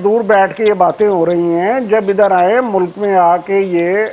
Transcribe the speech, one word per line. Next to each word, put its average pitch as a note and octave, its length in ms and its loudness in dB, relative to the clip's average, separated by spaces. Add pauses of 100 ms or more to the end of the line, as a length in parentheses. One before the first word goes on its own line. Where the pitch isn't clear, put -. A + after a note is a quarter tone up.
दूर G#3+ 200 0
बैठ G3 300 2
के A3+ 120 -6
ये G#3 120 2
बातें F3+ 300 0
हो F#3 180 0
रही E3+ 280 0
हैं। G#3 360 -2
जब G#3 220 0
इधर G3 220 2
आए, F#3 320 2
मुल्क F#3 340 -2
में G3+ 180 -2
आके F3+ 460 2
ये F#3 500 -2